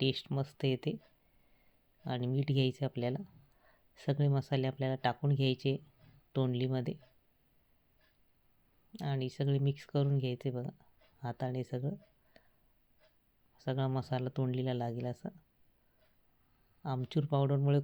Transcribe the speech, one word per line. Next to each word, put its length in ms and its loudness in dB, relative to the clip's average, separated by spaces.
टेस्ट 320 0
मस्त 320 -4
येते. 320 0
आणि 220 -2
मीठ 260 0
घ्यायचं 320 2
आपल्याला. 380 -2
सगळे 220 4
मसाले 380 2
आपल्याला 280 -2
टाकून 300 2
घ्यायचे 420 2
तोंडलीमध्ये 580 0
आणि 340 -2
सगळे 300 0
मिक्स 280 0
करून 320 2
घ्यायचे 320 -2
बघा 200 -4
हाताने 420 -2
सगळं. 300 -4
सगळा 220 0
मसाला 480 0
तोंडलीला 380 0
लागेल 320 -4
असं. 220 -6
आमचूर 400 -2
पावडरमुळे 600 4